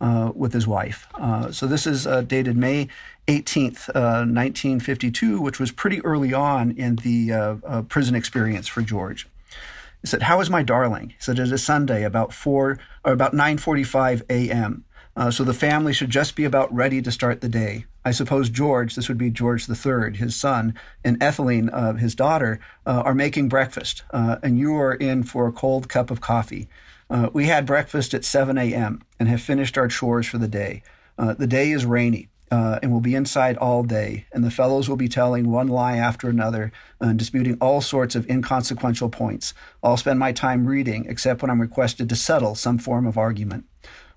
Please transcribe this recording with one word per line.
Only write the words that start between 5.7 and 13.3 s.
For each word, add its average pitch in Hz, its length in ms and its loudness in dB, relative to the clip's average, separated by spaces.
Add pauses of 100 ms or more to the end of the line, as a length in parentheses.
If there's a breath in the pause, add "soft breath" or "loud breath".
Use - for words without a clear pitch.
pretty 202 340 -2
early 143 300 0
on 135 380 2
in 123 240 -2
the, 117 360 0
uh, 107 320 0
uh, 120 180 -4
prison 123 320 0
experience 110 520 -2
for - 160 -4
George. 104 460 -6 (760 loud breath)
He - 60 -6
said, - 140 0
"How 175 180 4
is 170 80 0
my 170 140 2
darling?" 120 480 0
He - 100 -20
said, 123 180 -2
"It 127 140 0
is 131 100 0
Sunday, 139 400 2
about 107 300 0
four, 135 460 0 (260 loud breath)
or 131 80 2
about 131 220 2